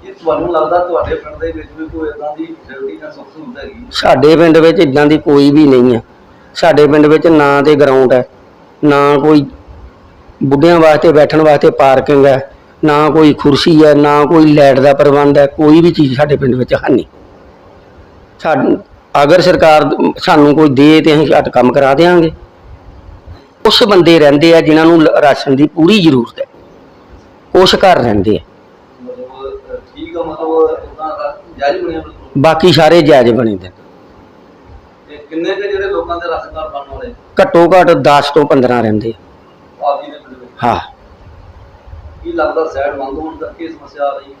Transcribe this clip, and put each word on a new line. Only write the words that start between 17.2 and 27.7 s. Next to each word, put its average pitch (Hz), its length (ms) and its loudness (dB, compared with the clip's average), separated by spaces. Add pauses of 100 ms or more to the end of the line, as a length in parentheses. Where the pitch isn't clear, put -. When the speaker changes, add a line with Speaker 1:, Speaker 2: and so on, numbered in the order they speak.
Speaker 2:
ਸਾਨੂੰ, - 460 -2 (380)
ਅਗਰ 165 180 2
ਸਰਕਾਰ 160 500 2 (280)
ਸਾਨੂੰ 147 360 2
ਕੋਈ 156 140 2
ਦੇ 147 320 2
ਤੇ 156 140 0
ਅਸੀਂ 156 240 0
ਘੱਟ 135 100 -2
ਕੰਮ 123 240 0
ਕਰਾ 139 220 0
ਦਿਆਂਗੇ। 170 360 2 (1300)
ਕੁਛ - 200 0
ਬੰਦੇ 170 340 2
ਰਹਿੰਦੇ 147 360 4
ਆ 165 60 4
ਜਿਨ੍ਹਾਂ 156 260 2
ਨੂੰ 165 160 4
ਲ-, 143 200 2
ਰਾਸ਼ਨ 139 340 0
ਦੀ 147 100 2
ਪੂਰੀ 180 360 0
ਜ਼ਰੂਰਤ 131 380 0
ਹੈ, - 60 -8 (1040)
ਕੁਛ 185 220 -2